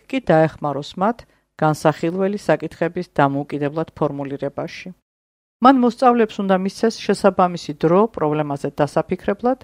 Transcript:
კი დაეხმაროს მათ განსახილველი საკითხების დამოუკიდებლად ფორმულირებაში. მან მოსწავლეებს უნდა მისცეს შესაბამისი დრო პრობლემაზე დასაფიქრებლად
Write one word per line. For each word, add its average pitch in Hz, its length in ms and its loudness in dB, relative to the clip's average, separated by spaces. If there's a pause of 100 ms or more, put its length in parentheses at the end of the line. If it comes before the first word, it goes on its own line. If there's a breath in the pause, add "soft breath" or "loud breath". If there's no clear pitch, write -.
კი 269 160 -6
დაეხმაროს 151 720 0
მათ 214 300 -4 (340)
განსახილველი 170 800 0
საკითხების 170 720 -4
დამოუკიდებლად 143 840 -2
ფორმულირებაში. 143 1000 -6 (680)
მან 269 180 8
მოსწავლეებს 240 580 2
უნდა 190 200 0
მისცეს 196 420 -4
შესაბამისი 180 720 0
დრო 170 320 2
პრობლემაზე 147 720 -4
დასაფიქრებლად 196 880 -2